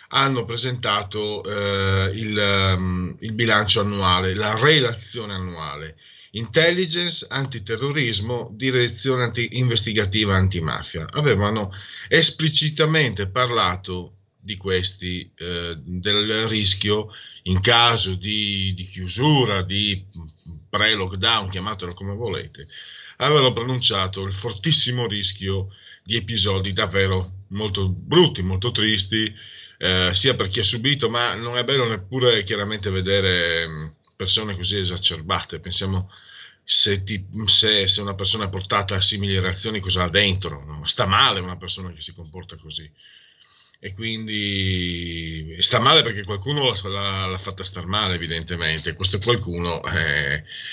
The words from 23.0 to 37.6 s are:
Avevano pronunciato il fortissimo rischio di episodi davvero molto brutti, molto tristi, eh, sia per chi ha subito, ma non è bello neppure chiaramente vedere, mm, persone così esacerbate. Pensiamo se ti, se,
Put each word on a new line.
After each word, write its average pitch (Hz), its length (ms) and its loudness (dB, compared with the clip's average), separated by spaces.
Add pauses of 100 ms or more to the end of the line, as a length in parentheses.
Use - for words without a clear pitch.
Avevano 135 360 6
pronunciato 110 680 0
il 95 100 -4
fortissimo 123 760 0
rischio 98 640 -4 (300)
di 110 120 -2
episodi 98 580 -2
davvero 95 760 0
molto 98 400 -2
brutti, 143 520 2
molto 92 300 -2
tristi, 107 600 0 (460)
eh, 92 360 2
sia 127 220 4
per 107 140 -2
chi 95 100 -4
ha 107 40 0
subito, 120 460 0
ma 117 260 0
non 120 220 -6
è 120 60 0
bello 131 240 2
neppure 113 560 2
chiaramente 101 460 -2
vedere, 90 800 2
mm, 78 200 -8 (280)
persone 101 400 0
così 92 220 -2
esacerbate. 87 840 -2
Pensiamo 95 520 -2 (520)
se 101 400 4
ti, 98 220 -6 (200)
se, 104 420 4